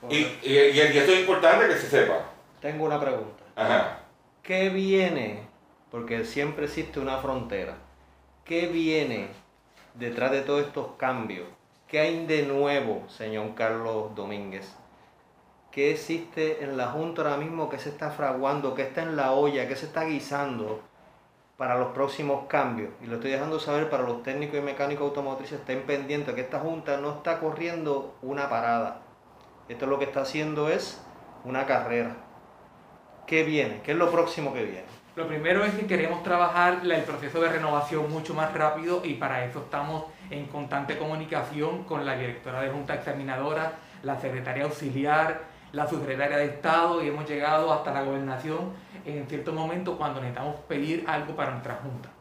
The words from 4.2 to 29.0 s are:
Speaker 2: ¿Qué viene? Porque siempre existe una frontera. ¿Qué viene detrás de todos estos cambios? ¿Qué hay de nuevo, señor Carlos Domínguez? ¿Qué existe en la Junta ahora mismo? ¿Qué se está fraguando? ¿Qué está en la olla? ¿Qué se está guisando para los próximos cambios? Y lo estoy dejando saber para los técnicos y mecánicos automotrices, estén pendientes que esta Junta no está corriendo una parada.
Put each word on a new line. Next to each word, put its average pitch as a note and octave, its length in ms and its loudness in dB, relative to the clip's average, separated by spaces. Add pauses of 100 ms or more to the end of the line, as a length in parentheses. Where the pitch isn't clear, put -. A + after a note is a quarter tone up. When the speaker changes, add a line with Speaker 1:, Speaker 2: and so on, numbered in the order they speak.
Speaker 2:
¿Qué F#3+ 280 2
viene? F3+ 720 2 (480)
Porque A#2 340 -2
siempre D3 420 -2
existe D#3 340 -6
una C3 180 -2
frontera. A2 560 -4 (720)
¿Qué E3+ 220 0
viene D#3 600 0 (680)
detrás A#2+ 380 -2
de C#3 100 2
todos C#3+ 240 0
estos C3+ 220 -8 (100)
cambios? G#2+ 480 -4 (400)
¿Qué D3+ 140 -2
hay E3 260 0
de D3+ 160 2
nuevo, C#3 680 0
señor G#2+ 460 -6
Carlos A2 600 -2
Domínguez? G2 600 -8 (960)
¿Qué C#3+ 200 4
existe D#3 720 -2
en C#3 140 -4
la B2 120 0
Junta E3 340 -2
ahora C#3+ 160 0
mismo? D#3 320 -4
¿Qué C3+ 80 -6
se C#3 100 -8
está D3 220 -6
fraguando? C3+ 640 0
¿Qué C#3 80 -2
está C3+ 200 -2
en E3 140 -2
la C3+ 160 2
olla? C#3 340 4
¿Qué C3 80 -2
se D3+ 120 -8
está D#3+ 180 -2
guisando C3+ 800 -2 (720)
para B2 220 2
los B2 160 2
próximos C#3 520 0
cambios? A#2+ 440 0 (120)
Y A#2+ 40 -14
lo A#2 80 -6
estoy A#2+ 160 -4
dejando D3+ 280 0
saber D3+ 300 2
para C#3 140 2
los A#2+ 200 -2
técnicos D3 360 -2
y - 20 0
mecánicos C#3+ 480 -2
automotrices, C#3 520 -4
estén C3 220 -4
pendientes C#3 520 -2
que B2+ 80 -4
esta C3+ 160 -4
Junta D3+ 400 -2
no D3 140 -2
está E3 280 -2
corriendo D#3 800 -2
una C#3+ 300 -2
parada. A#2 500 0 (680)